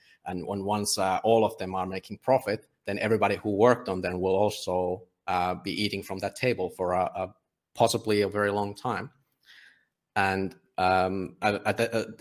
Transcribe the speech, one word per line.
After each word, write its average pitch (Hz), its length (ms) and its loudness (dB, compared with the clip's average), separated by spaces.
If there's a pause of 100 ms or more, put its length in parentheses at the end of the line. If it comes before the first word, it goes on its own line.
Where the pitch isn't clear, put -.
(260)
and 90 200 -6
when 101 180 -4
once, 101 340 -2
uh, 95 260 0
all 113 220 6
of 98 120 -4
them 95 180 -6
are 92 100 -2
making 95 340 -10
profit, 117 460 0 (200)
then 101 140 -4
everybody 104 360 2
who 104 160 -4
worked 113 380 4
on 92 120 -4
them 90 180 -4
will 95 160 2
also, 92 680 0 (240)
uh, 90 280 0
be 90 160 -8
eating 101 320 -2
from 95 160 -10
that 98 160 -6
table 95 340 0
for 90 240 -2
a, 92 100 2
a 92 300 -6 (400)
possibly 107 480 2
a 101 60 2
very 101 240 0
long 101 240 -2
time. 110 340 -6 (1040)
And 95 400 0 (220)
um, 92 640 2
I, 104 240 2
I, 107 80 2
th-, 113 200 0
uh, 113 120 -2 (160)